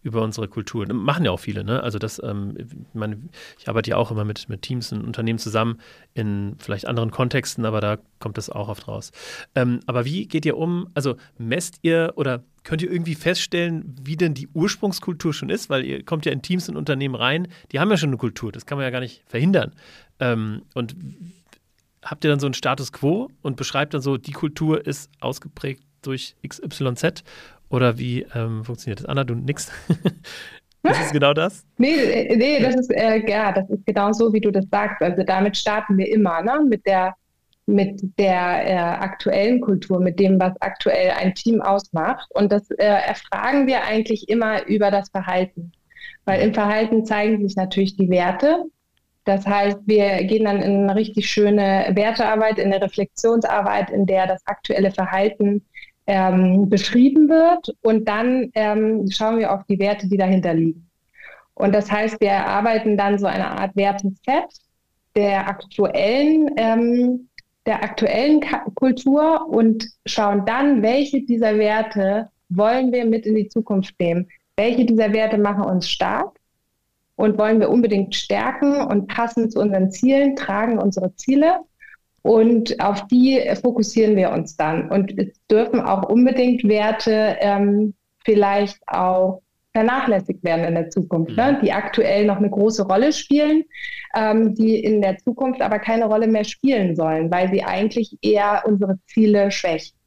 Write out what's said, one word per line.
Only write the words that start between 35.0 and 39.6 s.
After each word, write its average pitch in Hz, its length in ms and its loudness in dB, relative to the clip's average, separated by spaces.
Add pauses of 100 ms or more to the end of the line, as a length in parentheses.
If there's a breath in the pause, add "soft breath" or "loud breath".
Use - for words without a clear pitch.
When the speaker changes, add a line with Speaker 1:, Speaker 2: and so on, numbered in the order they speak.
Speaker 2:
Also 175 220 0
damit 190 340 0
starten 214 400 -2
wir 190 160 0
immer, 180 300 2
ne? 277 260 0
Mit 208 160 -2
der, 190 300 0 (520)
mit 202 340 0 (180)
der, 180 480 0
äh, 190 80 0
aktuellen 190 840 0